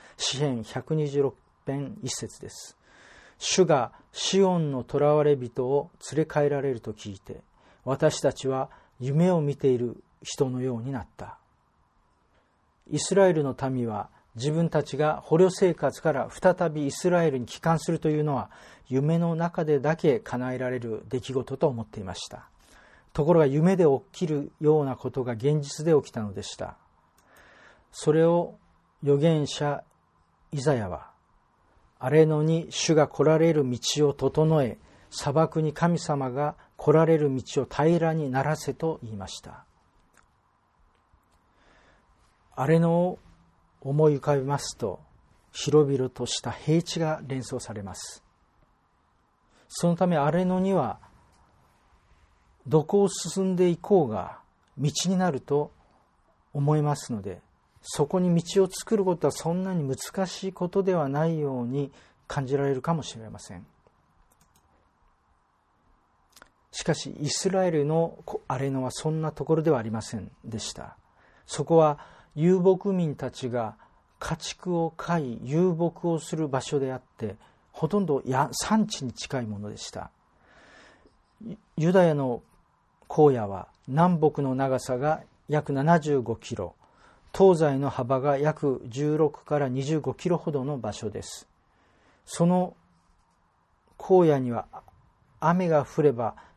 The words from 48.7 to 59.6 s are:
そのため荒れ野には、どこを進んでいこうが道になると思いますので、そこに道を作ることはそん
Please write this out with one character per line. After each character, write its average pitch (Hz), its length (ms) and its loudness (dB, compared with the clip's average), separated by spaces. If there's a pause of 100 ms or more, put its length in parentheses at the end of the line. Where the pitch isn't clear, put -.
そ - 200 -4
の 170 80 2
た 185 100 2
め 175 100 2
荒 151 220 2
れ 185 60 2
野 185 160 0
に 190 140 0
は、 123 240 0 (1700)
ど 147 180 4
こ 202 180 4
を 196 60 4
進 190 440 -4
ん 180 40 0
で 180 120 4
い 175 80 0
こ 190 280 4
う 123 40 -2
が 95 320 -8 (360)
道 139 140 0 (160)
に 185 100 2
な 185 140 2
る 135 100 -4
と 147 300 -2 (800)
思 147 240 2
い 151 60 2
ま 147 140 0
す - 160 -10
の 104 100 -6
で、 95 180 -10 (400)
そ - 260 -2
こ 185 120 -2
に 180 240 2
道 196 220 2
を 185 40 0
作 - 280 -2
る 202 80 0
こ 185 100 2
と 160 140 0
は 131 40 2
そ - 200 -4
ん 185 100 -2